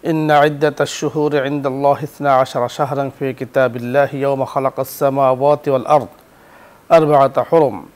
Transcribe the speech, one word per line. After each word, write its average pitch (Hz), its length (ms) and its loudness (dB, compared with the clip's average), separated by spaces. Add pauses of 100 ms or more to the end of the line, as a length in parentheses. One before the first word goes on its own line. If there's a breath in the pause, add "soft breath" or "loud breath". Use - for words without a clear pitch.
إن 156 260 -2
عدة 147 500 2
الشهور 147 600 -2
عند 139 220 -4
الله 139 380 0
اثنا 143 300 -4
عشر 127 340 0
شهرا 139 520 -4
في 135 140 -4
كتاب 123 420 -2
الله 127 400 0
يوم 135 300 -2
خلق 135 340 -4
السماوات 139 880 0
والأرض 131 400 0 (840 soft breath)
أربعة 143 520 4
حرم. 135 420 0 (100)